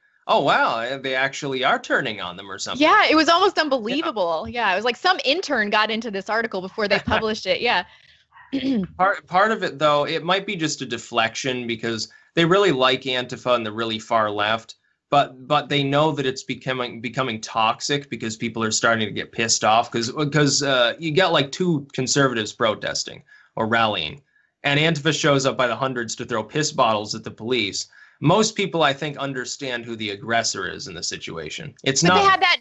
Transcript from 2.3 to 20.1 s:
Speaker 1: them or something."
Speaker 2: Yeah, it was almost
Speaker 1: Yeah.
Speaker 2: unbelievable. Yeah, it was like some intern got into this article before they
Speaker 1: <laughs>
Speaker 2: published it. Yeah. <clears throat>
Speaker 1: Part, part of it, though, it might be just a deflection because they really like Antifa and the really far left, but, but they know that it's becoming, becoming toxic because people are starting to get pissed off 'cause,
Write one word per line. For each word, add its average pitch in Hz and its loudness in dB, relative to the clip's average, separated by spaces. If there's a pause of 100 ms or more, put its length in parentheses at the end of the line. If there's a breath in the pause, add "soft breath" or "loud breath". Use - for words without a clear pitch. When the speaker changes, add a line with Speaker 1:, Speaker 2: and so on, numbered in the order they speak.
Speaker 1:
them 98 -14
or 98 -10
something." - -6
Speaker 2:
Yeah, 381 6
it 311 4
was 311 4
almost 359 4
Speaker 1:
Yeah. 320 2
Speaker 2:
unbelievable. 226 -2
Yeah, 226 0
it - 2
was 208 -2
like 247 0
some 370 2
intern 262 0
got 214 2
into 226 -4
this 190 -6
article 220 -2
before 202 -4
they 196 2
Speaker 1:
<laughs> - -8
Speaker 2:
published 220 -2
it. 180 0
Yeah. 214 0 (680 soft breath)
<clears throat> 262 -2
Speaker 1:
Part, 175 0
part 196 4
of 190 -2
it, 139 -4
though, 147 4
it 156 -4
might 185 0
be 208 -6
just 156 -4
a 135 -6
deflection 117 -2
because 113 -4 (260 soft breath)
they 170 4
really 190 4
like 131 2
Antifa 123 -2
and 113 0
the 107 -6
really 110 -4
far 110 2
left, 104 -2 (340)
but, 131 2
but 143 0
they 143 0
know 143 2
that 143 -2
it's 131 -4
becoming, 123 -6
becoming 120 -4
toxic 117 -2
because 113 -6
people 113 -4
are 107 0
starting 110 2
to 95 -8
get 92 -8
pissed 113 0
off 110 4
'cause, 117 -2 (220)